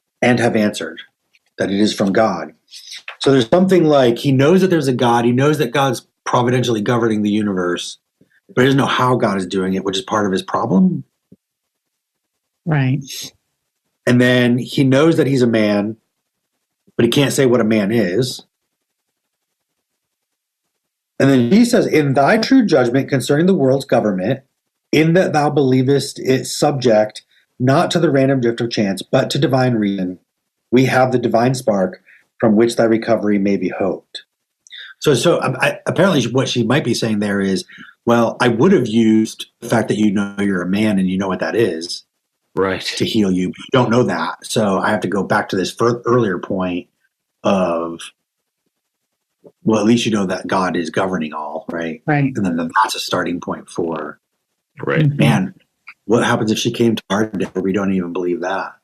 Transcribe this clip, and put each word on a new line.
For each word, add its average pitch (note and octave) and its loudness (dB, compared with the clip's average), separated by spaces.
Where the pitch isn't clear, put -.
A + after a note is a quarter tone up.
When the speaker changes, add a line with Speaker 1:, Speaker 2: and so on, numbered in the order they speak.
Speaker 1:
and A#2+ 2
have A2+ 0
answered, G2 -4
that F2+ -2
it G2 0
is G#2+ 2
from G2 -2
God." F#2 -2
So C#3 2
there's B2 2
something F#3 4
like, C3+ 4
he D3 0
knows D3 4
that F#3 2
there's D#3 0
a C3 2
God. A#2+ 0
He A#2+ 2
knows C#3+ 2
that B2+ -2
God's C#3 -2
providentially A#2+ 0
governing A2+ 0
the G#2 0
universe, F#2 -4
but B2 2
he C3 6
doesn't C3+ 2
know B2+ 2
how B2+ 0
God G2+ 0
is F#2+ -4
doing F#2+ -2
it, F#2 -2
which F#2+ -4
is - -8
part G#2 -2
of F#2+ -2
his F#2 -2
problem. F#2+ 0
Speaker 2:
Right. C#3 -2
Speaker 1:
And B2 2
then B2 2
he C3+ -2
knows D3 2
that C#3+ 2
he's C3+ 0
a B2 2
man, G#2+ 0
but A#2+ 0
he A#2 4
can't C#3 2
say C#3 2
what A#2+ 2
a A2 0
man G#2+ 0
is. A2+ -2
And C3+ 2
then B2 2
he A#3 6
says, G#3+ 2
"In C#3+ 2
thy C#3+ 4
true B3+ 4
judgment C3 2
concerning C#3+ 0
the F#3+ 4
world's C3+ 0
government, G2+ 0
in D#3+ 4
that E3 2
thou D3 2
believest C3 2
it C3 0
subject B2 0
not C3+ 2
to F3+ 0
the E3 2
random C3+ 2
drift A#2 -2
of A#2 -4
chance, G2 -2
but - 0
to C#3+ -2
divine B2+ 2
reason, G2 -2
we C3 4
have B2+ 2
the B2 0
divine A#2 0
spark G2 -2
from A2 2
which A#2 2
thy A#2 2
recovery A2 2
may G2 0
be F2+ -4
hoped." - -6
So, D3+ 2
so, D3 2
um, C#3 -4
I, C#3+ -2
apparently D3+ 2
what B2 -2
she A#2+ -2
might C3 0
be A#2+ -2
saying A2 -2
there G2+ -2
is, F#2+ -2
"Well, A#2 2
I B2 2
would A#2 4
have C3 2
used A2 2
the A#2 -10
fact A2 0
that G2 -2
you G#2+ 2
know G2+ -4
you're G2 -2
a F2 -6
man G2+ 0
and F#2 0
you F#2 -2
know G2 -4
what F#2 -4
that - -4
is F2 -2
Speaker 3:
Right. F#2+ -2
Speaker 1:
to - -6
heal G2+ 0
you, F#2 -2
but - -10
you - -18
don't B2 2
know B2 4
that. - -6
So G2+ -2
I F#2 -2
have G#2+ -2
to G#2+ -4
go F#2+ -4
back G#2 -2
to G#2+ -6
this F#2 -4
fir-, A#2+ -2
earlier A2+ 0
point F2+ -6
of, E2+ -2
well, A2 0
at G2+ -2
least A#2 2
you A2+ -2
know G2+ -2
that F#2 -6
God F#2 -2
is E2 -4
governing F#2 -4
all, D#2+ -10
right?" E2 -8
Speaker 2:
Right. C#3+ 0
Speaker 1:
And G2+ -2
then E2+ -2
that's G2 -2
a - -10
starting F2 -6
point E2 -12
for, D#2+ -8
Speaker 3:
Right. D#3 0
Speaker 2:
Mm-hmm. C#3+ 0
Speaker 1:
man, - 0
what A2 2
happens A#2 -2
if A2 -2
she A#2 -4
came A#2 0
to - -8
our G#2+ -2
day G2 -6
where F#2+ -4
we F#2+ -2
don't G2 -2
even F2+ -4
believe F2 -4
that? F2+ -6